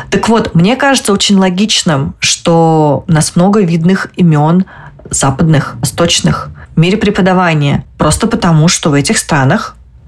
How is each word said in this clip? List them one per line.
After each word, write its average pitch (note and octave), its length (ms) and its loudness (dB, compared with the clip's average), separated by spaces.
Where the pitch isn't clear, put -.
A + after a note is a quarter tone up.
Так - 200 -2
вот, A3 260 0
мне F#3+ 200 2
кажется C4 380 0
очень G3 240 2
логичным, F3+ 840 0
что D#3+ 880 0
у - 40 0
нас D#3 240 0
много G3+ 260 2
видных F3 460 0
имён E3 480 2
западных, C#3+ 680 0
восточных - 720 -2
в - 40 2
мире F3 180 2
преподавания. F3+ 840 0
Просто D3+ 300 0
потому, E3+ 400 2
что - 220 -2
в C#3+ 40 0
этих C#3+ 240 0
странах, D3 580 -2